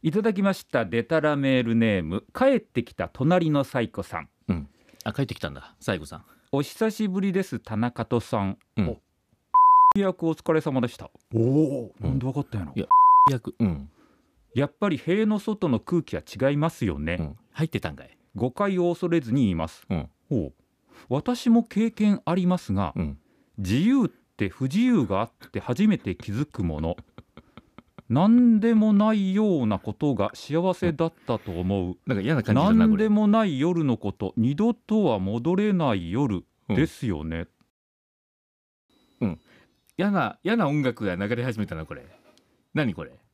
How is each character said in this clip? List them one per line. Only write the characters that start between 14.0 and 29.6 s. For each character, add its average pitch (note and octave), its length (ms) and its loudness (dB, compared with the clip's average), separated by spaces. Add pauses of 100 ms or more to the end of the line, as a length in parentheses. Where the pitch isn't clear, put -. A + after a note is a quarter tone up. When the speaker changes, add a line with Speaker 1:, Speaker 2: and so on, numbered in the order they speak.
Speaker 1:
や C#3 100 0
っ C#3+ 60 -10
ぱ - 160 -2
り D#3 100 -2
塀 G3+ 260 0
の G#3+ 140 0
外 G3+ 300 -4
の A#2+ 100 2
空 E3+ 240 -2
気 - 140 -8
は D2+ 60 -6
違 C3 320 -2
い - 20 0
ま D#3 140 0
す - 140 -6
よ D#2+ 140 -2
ね。 E2 220 -4
Speaker 2:
う - 20 -2
ん。 D2 160 -8 (140)
入 D#3+ 140 -4
っ - 20 -6
て - 100 -4
た - 140 -6
ん - 40 -14
か - 60 -20
い。 - 160 -20 (160)
Speaker 1:
誤 A#2+ 160 -2
解 G3 300 -2
を F3 100 2
恐 E3+ 180 -4
れ E3 120 2
ず A2+ 120 -6
に C#3 100 2
言 G#2 80 2
い F2 40 0
ま D#2+ 140 -2
す。 - 200 -18
Speaker 2:
う G2 60 -2
ん。 C#2+ 160 -4 (180)
Speaker 1:
ほ C#3+ 80 -2 (100)
う。 C2 60 -12 (560)
私 A#3+ 400 -2
も A#3 140 6
経 A3+ 300 -2
験 G#3 320 0
あ E3+ 100 -2
り F3+ 140 0
ま F3+ 100 2
す - 140 -6
が、 F#2+ 240 -2
Speaker 2:
う F2+ 60 -4
ん。 C#2+ 160 -6 (400)
Speaker 1:
自 G2 180 -2
由 A3+ 300 2
っ - 20 -2
て - 400 -8
不 C3 160 -6
自 C#3 160 0
由 A#3+ 240 2
が G2 160 -2
あ A2+ 40 0
っ - 260 -18
て - 100 -6
初 D3+ 260 0
め G3 120 4
て F#2 180 -6
気 - 160 -10
づ C3+ 140 -4
く - 180 -8
も D#2 160 -4
の。 D#2+ 220 -4
Speaker 2:
<laughs> - 1080 -20
Speaker 1:
何 A3 500 6
で A3+ 160 2
も G#3+ 180 4
な G#3 200 4
い G3 220 0
よ G3 300 2